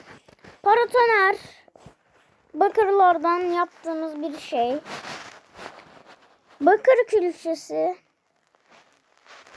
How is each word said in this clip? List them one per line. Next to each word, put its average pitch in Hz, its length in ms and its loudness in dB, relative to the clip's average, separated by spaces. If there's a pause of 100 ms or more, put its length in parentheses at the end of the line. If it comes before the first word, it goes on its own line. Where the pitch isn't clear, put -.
(640)
Paratoner. 440 720 4 (1160)
Bakırlardan 359 840 2
yaptığımız 330 840 -6
bir 302 160 -8
şey. 247 400 -4 (1800)
Bakır 415 340 4 (120)
külçesi. 330 880 -4 (1600)